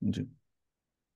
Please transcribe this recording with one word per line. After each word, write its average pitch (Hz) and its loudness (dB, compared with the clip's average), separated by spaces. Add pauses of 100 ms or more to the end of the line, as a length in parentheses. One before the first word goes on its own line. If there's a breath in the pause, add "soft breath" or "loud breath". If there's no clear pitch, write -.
जी। 98 2 (920)